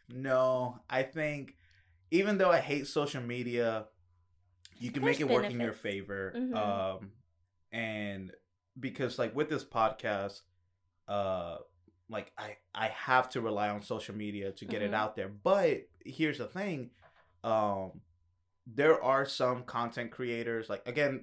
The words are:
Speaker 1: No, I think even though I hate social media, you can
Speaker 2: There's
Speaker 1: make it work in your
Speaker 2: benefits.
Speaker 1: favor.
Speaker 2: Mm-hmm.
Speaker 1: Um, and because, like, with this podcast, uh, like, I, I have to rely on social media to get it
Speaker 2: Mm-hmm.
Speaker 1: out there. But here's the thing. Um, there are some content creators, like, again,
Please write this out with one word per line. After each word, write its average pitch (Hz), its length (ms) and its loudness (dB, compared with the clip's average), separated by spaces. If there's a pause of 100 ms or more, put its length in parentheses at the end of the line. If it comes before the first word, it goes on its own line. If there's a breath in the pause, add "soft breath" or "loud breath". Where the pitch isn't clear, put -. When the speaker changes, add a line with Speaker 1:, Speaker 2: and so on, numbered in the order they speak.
Speaker 1:
No, 127 720 2 (100)
I 135 140 4
think 147 500 -4 (560 soft breath)
even 196 260 4
though 190 140 6
I 165 80 8
hate 143 300 0
social 143 340 0
media, 120 640 0 (920)
you 120 100 -6
can 131 140 -2
Speaker 2:
There's 151 160 4
Speaker 1:
make 139 100 2
it - 20 6
work 110 120 4
in 104 80 -2
your 120 80 -2
Speaker 2:
benefits. 113 220 -2
Speaker 1:
favor. 98 540 -4
Speaker 2:
Mm-hmm. 254 200 -2
Speaker 1:
Um, 98 560 -2 (580)
and 104 640 -6 (480)
because, 131 400 -4
like, 117 160 -2
with 151 120 0
this 147 160 -2
podcast, 107 760 0 (680)
uh, 95 520 -2 (520)
like, 104 260 -8
I, 107 200 -10 (180)
I 110 140 0
have 127 420 4
to 127 100 -2
rely 107 280 0
on 104 140 -2
social 104 340 -6
media 101 360 -6
to - 120 -14
get 107 180 -4
it 101 40 0
Speaker 2:
Mm-hmm. 104 80 0
Speaker 1:
out 107 200 0
there. 98 140 -6
But 165 580 2 (180)
here's 147 340 -2
the 113 100 -6
thing. 175 420 -6 (540 soft breath)
Um, 104 560 0 (680)
there 143 360 6
are 135 240 4
some 127 360 0
content 120 480 -4
creators, 117 580 -4
like, 98 200 -4
again, 135 340 0